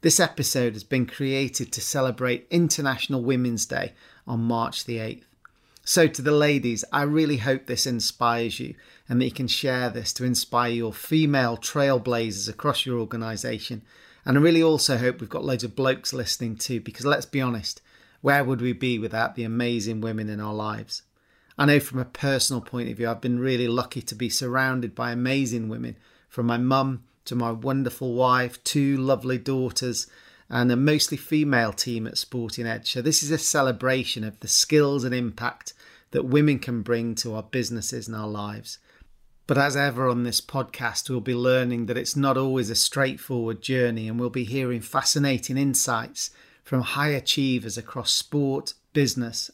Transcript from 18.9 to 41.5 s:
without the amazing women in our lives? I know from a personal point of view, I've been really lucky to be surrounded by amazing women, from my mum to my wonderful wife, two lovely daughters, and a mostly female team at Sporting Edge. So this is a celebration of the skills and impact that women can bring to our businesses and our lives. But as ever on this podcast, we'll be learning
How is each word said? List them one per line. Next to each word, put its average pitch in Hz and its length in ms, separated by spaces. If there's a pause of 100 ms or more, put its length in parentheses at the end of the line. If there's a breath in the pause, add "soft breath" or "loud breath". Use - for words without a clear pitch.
without 113 360
the 117 100
amazing 113 560
women 110 280
in 104 120
our 107 120
lives? 107 500 (540 soft breath)
I 143 80
know 147 140
from 127 200
a 127 60
personal 135 560
point 120 280
of 117 80
view, 117 120
I've 117 120
been 123 180
really 123 280
lucky 123 340
to - 140
be 113 140
surrounded 127 640
by 120 180
amazing 123 580
women, 120 280 (300 soft breath)
from 123 180
my 117 120
mum 131 460 (200)
to - 120
my 117 160
wonderful 127 640
wife, 127 520
two 139 320
lovely 131 400
daughters, 127 680 (420 soft breath)
and 123 200
a 120 60
mostly 147 400
female 135 560
team 113 360
at - 100
Sporting 117 480
Edge. 113 260
So 123 100
this 151 220
is 147 80
a 160 60
celebration 131 880
of 107 160
the 113 80
skills 143 560
and 127 100
impact 120 580 (380 soft breath)
that 143 140
women 147 340
can 120 220
bring 117 340
to 110 200
our 107 80
businesses 113 640
and 113 100
our 107 100
lives. 104 520 (680 soft breath)
But 135 100
as 139 200
ever 131 320
on 120 140
this 117 180
podcast, - 680
we'll 127 120
be 123 140
learning 123 500